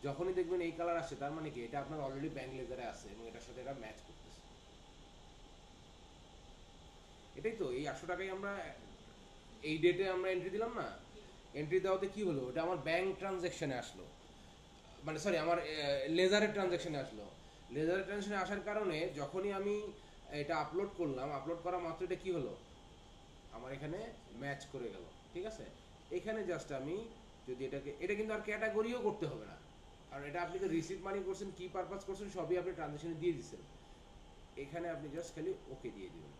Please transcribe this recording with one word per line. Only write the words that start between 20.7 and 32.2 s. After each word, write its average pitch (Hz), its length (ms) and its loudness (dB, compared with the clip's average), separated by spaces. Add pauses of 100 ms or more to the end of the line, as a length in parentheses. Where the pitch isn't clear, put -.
করলাম, 139 280 2 (100)
upload 165 280 0
করা 180 200 2
মাত্র 160 220 -2
এটা 180 160 0
কি 185 120 0
হলো, 120 160 0 (1040)
আমার 127 200 -6
এখানে 151 220 -2 (440)
match 139 200 -2 (120)
করে 123 200 -2
গেল। 87 120 -10 (260)
ঠিক 185 200 -2
আছে, - 120 -8 (520)
এখানে 220 240 2 (100)
just 151 200 0 (100)
আমি 156 160 0 (520)
যদি 127 200 -2
এটাকে, 139 220 -2 (140)
এটা 202 140 4
কিন্তু 220 180 2
আর 202 120 0
ক্যাটাগরিও 220 580 4
করতে 202 240 4
হবে 110 200 -6
না, - 60 -12 (520)
কারণ 139 220 -6
এটা 175 160 0
আপনি 170 160 -2
তো 190 40 2 (100)
রিসিভ 165 300 0
money 196 220 2
করছেন, 190 200 -2 (100)
কি 180 60 -4 (100)
purpose 190 340 0
করছেন, 202 280 -4